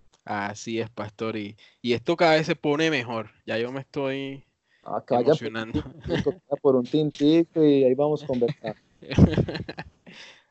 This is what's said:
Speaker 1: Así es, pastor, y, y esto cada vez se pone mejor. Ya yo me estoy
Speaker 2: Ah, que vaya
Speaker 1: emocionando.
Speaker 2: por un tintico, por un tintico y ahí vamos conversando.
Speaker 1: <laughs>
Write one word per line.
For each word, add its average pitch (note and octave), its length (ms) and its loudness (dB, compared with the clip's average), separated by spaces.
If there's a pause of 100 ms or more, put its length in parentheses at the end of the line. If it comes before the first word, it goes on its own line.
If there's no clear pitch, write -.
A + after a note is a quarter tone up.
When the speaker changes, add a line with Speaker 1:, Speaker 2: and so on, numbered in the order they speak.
(260)
Speaker 1:
Así G#2 540 -6
es, A2+ 100 -6
pastor, A2 460 -8
y, G#2 200 -10 (240)
y A#2 140 0
esto C#3 200 -2
cada E3 200 4
vez D#3 120 2
se E3+ 100 -2
pone D#3 340 0
mejor. A#2 400 -4 (160)
Ya A2 100 -4
yo A#2+ 160 -4
me C3+ 80 -8
estoy C3+ 600 -8 (460)
Speaker 2:
Ah, G#2 160 -6
que C3 100 -2
vaya B2 160 2
Speaker 1:
emocionando. A2+ 520 -2
Speaker 2:
por - 140 -14
un - 40 -20 (220)
tintico, C#3+ 400 -4
por C3+ 140 4
un B2 80 2
tintico D#3 800 2
y C#3+ 180 6
ahí B2+ 120 4
vamos D3 280 0
conversando. A#2+ 560 -4 (220)
Speaker 1:
<laughs> - 840 2 (640)